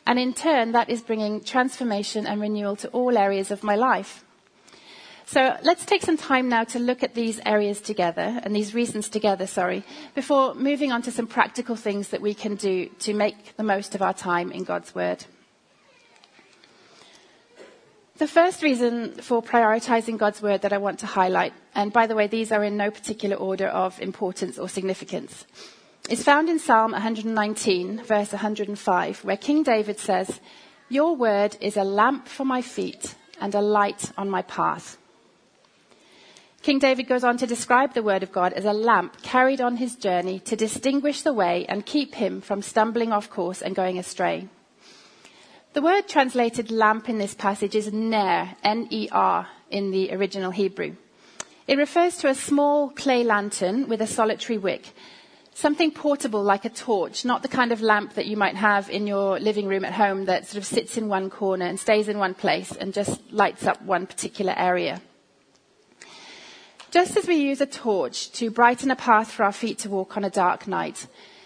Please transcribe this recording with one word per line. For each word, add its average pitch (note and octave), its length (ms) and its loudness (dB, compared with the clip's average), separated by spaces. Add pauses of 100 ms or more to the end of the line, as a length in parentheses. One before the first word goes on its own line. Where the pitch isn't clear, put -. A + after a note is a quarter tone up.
and B3 100 4
in B3+ 160 0
turn, B3 380 2
that A#3+ 180 4
is A3+ 140 -4
bringing G#3+ 400 -2
transformation A3+ 840 -2
and G#3 160 -2
renewal G#3 340 -2
to - 120 -10
all B3 320 2
areas G3 320 2
of G3+ 100 -4
my G#3 140 2
life. G#3+ 500 0 (1000)
So C4 340 2
let's E4+ 240 2
take G4 160 2
some E4 160 2
time B3+ 320 0
now A#3 140 2
to A#3 160 -6
look B3 240 0
at - 100 -2
these A3+ 320 -2
areas G#3 340 2
together, F3+ 640 -2
and G#3 120 -4
these G#3 180 -2
reasons A3+ 360 -2
together, G3 360 0
sorry, F#3 380 -2 (320)
before C4+ 400 2
moving C4+ 360 0
on A#3+ 120 0
to A#3+ 80 -6
some A#3 160 -4
practical A#3+ 480 -2
things G3+ 320 -4
that - 140 -6
we G#3 120 -2
can G#3 220 -6
do F#3+ 320 -2 (140)
to G#3+ 120 -2
make G#3 440 -4
the A3 60 -4
most G3+ 300 -2
of F#3+ 80 -6
our F#3+ 120 2
time F3+ 380 -2
in F#3 120 -8
God's F3 320 -6
word. F2+ 280 -4 (3000)
The D4+ 100 0
first E4+ 360 4
reason A#3+ 580 0
for A#3 220 0
prioritizing A#3 720 2
God's G#3 240 0
word G3+ 220 0
that G3+ 100 0
I G3+ 60 0
want G3 220 -4
to A3 40 -10
highlight, F#3 480 2 (220)
and G3+ 180 0
by A3+ 140 6
the A3 80 -2
way, G#3+ 100 4
these A3 260 -2
are G#3 120 2
in G#3 120 0
no G#3 140 0
particular G#3 460 -4
order F#3+ 320 -2
of F#3 340 -2
importance F#3 560 -6
or F#3 100 -6
significance, - 800 -8 (640)
is A#3 140 -2
found D4+ 260 4
in E4 80 2
Psalm A3+ 380 4
a - 40 -2
hundred A3 260 -4
and A3+ 100 -2
nineteen, G#3 680 -2
verse G#3 300 0
a G3+ 40 -6
hundred G#3 300 -4
and G3+ 100 -8
five, F3+ 460 0
where G3 140 -2
King D4 240 2
David G#3+ 380 0
says, F#3+ 420 -2 (480)
"Your D4+ 260 2
word G#3 460 2
is G3+ 160 -2
a G3 60 2
lamp G#3+ 440 2
for - 160 -8
my B3+ 200 0
feet - 500 -8 (260)
and G3+ 140 -4
a G3+ 80 2
light G#3 560 0
on G3 100 -4
my F#3+ 140 -2
path." - 560 -4 (1700)
King C#4 160 2
David C4 280 2
goes B3 160 2
on A#3+ 140 4
to B3 80 -2
describe B3 480 2
the A#3 80 0
word G3 220 2
of F#3 80 -8
God F#3 220 2
as G3+ 120 -4
a G#3+ 80 2
lamp G#3+ 480 2
carried B3+ 400 4
on A#3+ 160 0
his A#3+ 180 -4
journey F#3 440 0
to - 160 -6
distinguish C4+ 640 0
the D4 120 2
way F3+ 360 2
and G3+ 160 -4
keep C#4+ 300 -2
him F#3+ 260 -2
from G3+ 220 -4
stumbling A3+ 500 0
off G#3 160 -2
course F3+ 320 -4
and F#3+ 140 -6
going F#3 240 -2
astray. F3+ 500 -4 (1200)
The C#4+ 100 0
word G4 260 4
translated A#3 640 2
lamp A3 380 2
in A3 100 -2
this G3+ 160 -4
passage G3+ 400 -2
is G#3+ 180 -2
ner, G3 720 0
N A3 260 0
E G#3+ 220 -4
R, F#3 360 2 (220)
in G3+ 220 -2
the F#3+ 220 0
original F#3+ 360 -2
Hebrew. F#3+ 460 -4 (720)
It C#4 100 4
refers E4+ 400 2
to D4+ 100 0
a C4+ 80 4
small D4 540 2
clay B3+ 340 0
lantern G#3 640 0
with A3 140 -2
a A3 60 0
solitary A3 500 0
wick, - 360 -4 (600)
something D4+ 380 2
portable C#4 500 -2
like G3+ 240 2
a A3 40 -6
torch, - 560 -2
not B3 160 0
the C4+ 60 -4
kind A#3+ 240 2
of A3 100 -2
lamp G#3+ 320 2
that - 120 -4
you G#3 120 -4
might G3 180 2
have G3+ 340 2
in G#3 160 -2
your G3 340 0
living G#3 280 0
room F#3+ 160 0
at - 100 -4
home G3 320 2
that F#3 200 0
sort G3+ 120 -12
of G3 80 -8
sits - 300 -4
in A3 140 -4
one F#3+ 200 -2
corner F#3+ 360 -2
and F3 140 -6
stays G#3+ 280 2
in G#3 120 -4
one F#3+ 140 0
place F3+ 380 -2
and G3 220 -8
just - 260 -4 (120)
lights G3+ 340 0
up - 160 0
one F#3 240 -2
particular - 500 -4
area. F3 460 0 (1900)
Just F4+ 260 4
as F#4+ 120 2
we F4 80 4
use C#4 260 2
a C#4 40 4
torch G3 680 -2
to A3+ 160 -2
brighten A#3+ 420 4
a B3+ 60 0
path A3+ 340 4
for A3 140 2
our G3+ 80 2
feet - 260 -6
to G#3 100 -10
walk F#3+ 280 -4
on G3+ 80 -2
a F#3+ 40 -2
dark F3+ 380 0
night, E3+ 400 -6 (380)